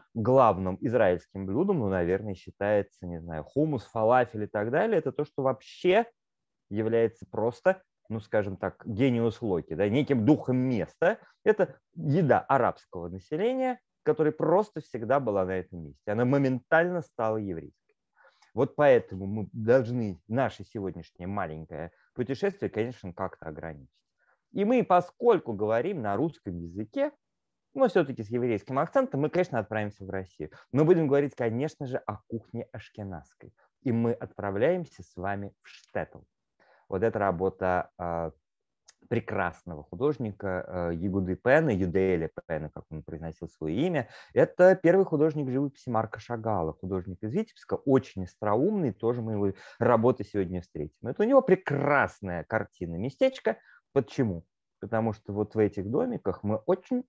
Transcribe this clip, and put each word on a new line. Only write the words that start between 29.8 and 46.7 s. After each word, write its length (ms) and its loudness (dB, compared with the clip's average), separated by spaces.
в 60 -14
Россию. 400 -8
Мы 120 4
будем 240 6
говорить, 280 0
конечно 500 -4
же, 120 -6
о 200 -8
кухне 460 -10
ашкеназской. 800 -16
И 80 0
мы 220 2
отправляемся 920 -4
с 120 -20
вами 460 -8
в 80 -20
Штеттл. 520 -10
Вот 140 -2
эта 160 0
работа, 800 0
а, 320 -4
прекрасного 720 -4
художника, 1080 -4
э, 40 -4
Ягуды 400 -2
Пена, 340 4
Юделя 600 2
Пена, 220 -6
как 200 -16
он 140 -12
произносил 460 -12
свое 260 -6
имя. 340 -2
Это 420 6
первый 300 4
художник 440 0
живописи 400 -4
Марка 300 -2
Шагала, 540 -4